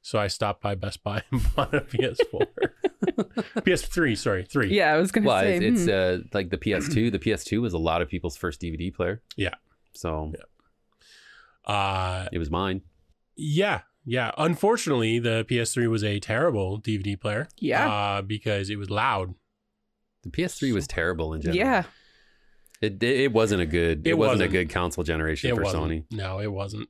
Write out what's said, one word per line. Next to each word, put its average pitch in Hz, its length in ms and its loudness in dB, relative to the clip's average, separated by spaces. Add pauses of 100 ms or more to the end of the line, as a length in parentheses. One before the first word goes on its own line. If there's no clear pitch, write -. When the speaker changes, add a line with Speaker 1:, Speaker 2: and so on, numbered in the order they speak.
Speaker 1:
So - 160 -2
I 104 80 2
stopped 104 340 -2
by 101 140 -2
Best 98 280 -8
Buy 101 240 -4
<laughs> - 40 -14
and 127 100 0 (140)
bought 143 200 0
a 147 60 2
P - 240 0
S 123 140 -2 (120)
four. - 160 0 (580)
<laughs> - 600 -4
P 180 80 0
S 165 100 2
three, 151 320 0
sorry, 95 300 -2
three. 123 240 -2
Speaker 2:
Yeah, 175 240 4
I 151 60 4
was 185 120 2
gonna 208 180 2
Speaker 3:
Well, 101 120 4
Speaker 2:
say, 180 160 4
Speaker 3:
it's, 220 240 4
it's, - 40 2
Speaker 2:
hmm. 110 60 4 (340)
Speaker 3:
uh, - 100 -18
like 95 160 0
the 92 80 -2
P 104 160 0
S 135 180 -2
two. 117 180 4
The 98 80 -2
P 113 140 0
S 92 100 -2
two 110 200 0
was 110 100 0
a 87 60 0
lot 82 240 2
of 82 80 -2
people's 87 260 -4
first 82 240 -6
D 85 100 -6
V 82 60 -6
D 87 140 -4
player. 92 320 -2 (140)
Speaker 1:
Yeah. 95 180 -4 (400)
Speaker 3:
So 78 380 -6 (1300)
Speaker 1:
Yeah. 101 80 -2
Uh, 92 580 0
Speaker 3:
it 87 60 -2
was 78 120 -2
mine. 95 320 -2 (540)
Speaker 1:
Yeah, 156 440 0 (240)
yeah. 117 320 -2
Unfortunately, 151 840 2
the 113 300 0
P 123 100 2
S 113 140 0
three 120 140 0
was 110 180 2
a 104 160 0
terrible 107 580 0
D 107 200 -2
V 92 40 -4
D 98 140 -2
player. 110 320 -4 (100)
Speaker 2:
Yeah. 151 320 2
Speaker 1:
Uh, 101 320 0
because 101 480 -2
it 104 60 -4
was 101 140 -8
loud. 101 440 0 (880)
Speaker 3:
The - 80 -10
P 170 140 -2
S - 140 -6
three 135 140 0
was 95 140 0
terrible 82 480 -2
in 78 60 -4
general. 170 160 0
Speaker 2:
Yeah. 214 280 2 (960)
Speaker 3:
It, 104 220 -2
it, 127 180 4
it 135 120 4
wasn't 104 300 4
a 85 40 2
good, 82 400 2
it 165 40 4
Speaker 1:
It 165 80 4
Speaker 3:
wasn't 113 240 4
a - 20 4
Speaker 1:
wasn't. 90 80 0
Speaker 3:
good 90 180 2
console 87 340 -2
generation 80 460 0
Speaker 1:
It 123 60 0
Speaker 3:
for 82 60 0
Speaker 1:
wasn't. 80 220 0
Speaker 3:
Sony. 80 260 -2
Speaker 1:
No, 98 300 -6
it 104 120 -4
wasn't. 101 380 -8